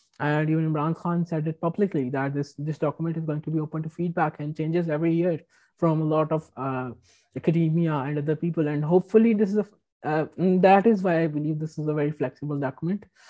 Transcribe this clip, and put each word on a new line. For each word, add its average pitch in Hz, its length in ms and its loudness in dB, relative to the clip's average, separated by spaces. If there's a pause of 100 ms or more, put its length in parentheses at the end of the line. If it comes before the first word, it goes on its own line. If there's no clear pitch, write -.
(220)
and 151 280 0
even 156 220 0
Imran 156 240 0
Khan 170 300 -2
said 156 220 -4
it 160 120 -6
publicly 170 500 -2
that 139 260 -2
this, 143 240 -4
this 151 200 -6
document 160 380 -2
is 160 80 -6
going 151 160 -4
to - 100 -8
be 160 80 -2
open 156 240 -6
to 160 60 -8
feedback 170 500 -4
and 151 180 -8
changes 165 320 -2
every 160 260 0
year 170 240 0 (400)
from 160 220 2
a 156 140 0
lot 156 160 2
of, 156 120 0 (140)
uh, 127 340 -6 (440)
academia 165 640 2
and 143 220 -4
other 151 160 -2
people, 160 320 -2
and 147 160 -2
hopefully 220 500 4
this 208 160 2
is 208 80 -2
a, 202 80 0 (400)
uh, 151 200 0 (140)
that 185 480 6
is 202 160 4
why 175 140 2
I 165 100 2
believe 151 300 -2
this 156 220 -8
is 151 80 -2
a 151 60 0
very 151 180 0
flexible 147 480 -6
document। 165 460 -4 (240)